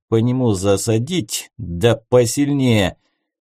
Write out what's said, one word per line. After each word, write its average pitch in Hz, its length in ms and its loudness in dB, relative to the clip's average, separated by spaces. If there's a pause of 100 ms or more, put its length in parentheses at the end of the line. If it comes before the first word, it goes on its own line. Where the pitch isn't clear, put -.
по 113 80 2
нему 123 340 0
засадить, 104 1040 -2
да 90 420 -2 (100)
посильнее, 123 880 2 (600)